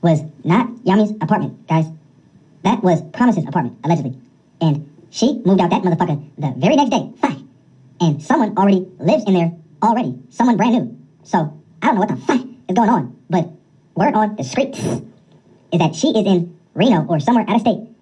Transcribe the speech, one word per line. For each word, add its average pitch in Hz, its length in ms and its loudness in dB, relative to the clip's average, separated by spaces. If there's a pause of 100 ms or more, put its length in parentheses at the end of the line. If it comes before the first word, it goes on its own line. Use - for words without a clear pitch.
was 160 220 2 (220)
not 180 240 2 (160)
Yami's 208 260 2 (100)
apartment, - 480 -4
guys. 160 180 0 (760)
That 269 200 0
was 175 200 2 (100)
Promise's 214 340 0
apartment, 127 380 -4
allegedly. 139 320 -2 (440)
And 151 280 0 (220)
she 262 340 -2
moved 190 160 4
out 175 100 0
that - 120 0
motherfucker 170 400 -2 (160)
the 139 180 -4
very 196 200 2
next 269 140 2
day. 135 200 -4 (100)
Fuck. 220 160 -2 (640)
And 156 220 0
someone 262 340 0
already 190 300 2 (120)
lives 214 280 0
in 190 80 2
there 170 180 0 (300)
already. 220 360 0 (120)
Someone 240 260 2
brand 226 160 2
new. - 240 -2 (260)
So, 160 300 -2 (300)
I - 40 0
don't 277 100 2
know 185 40 2
what 208 80 2
the 135 80 -4
fuck 247 240 0 (280)
is 185 60 -2
going 214 140 4
on, 170 280 -2 (120)
but 165 220 -2 (440)
word 196 200 0
on 208 220 0
the - 80 -8
streets - 340 -4
is - 1000 -8
that 160 160 2
she - 140 0
is 220 160 0
in 185 320 0 (180)
Reno 180 320 2
or 160 140 0
somewhere 233 280 2
out 214 80 0
of 226 40 2
state. 214 200 0 (220)